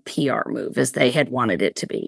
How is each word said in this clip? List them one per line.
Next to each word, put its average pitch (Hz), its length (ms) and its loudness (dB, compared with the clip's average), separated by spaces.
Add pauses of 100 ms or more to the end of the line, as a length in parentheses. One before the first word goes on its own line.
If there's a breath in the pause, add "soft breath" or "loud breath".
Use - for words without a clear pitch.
P 147 240 0
R 117 180 0
move - 320 -4
as 131 140 2
they - 180 2
had 131 200 2
wanted 117 300 0
it 98 140 2
to - 140 -4
be. - 200 -4